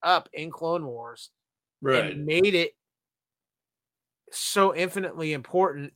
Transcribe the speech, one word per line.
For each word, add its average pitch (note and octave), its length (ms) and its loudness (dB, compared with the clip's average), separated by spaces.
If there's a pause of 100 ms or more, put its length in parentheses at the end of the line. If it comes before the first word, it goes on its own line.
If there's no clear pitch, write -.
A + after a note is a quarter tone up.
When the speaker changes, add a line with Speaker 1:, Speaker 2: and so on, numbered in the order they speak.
Speaker 1:
up F3 300 2
in D#3+ 180 -10
Clone E3 340 -4
Wars A#2 460 -14 (500)
Speaker 2:
Right. B2+ 320 2
Speaker 1:
and D3 140 -8
made F3+ 280 4
it E3+ 220 0 (1500)
so - 440 2
infinitely E3+ 580 -4
important C#3+ 640 -2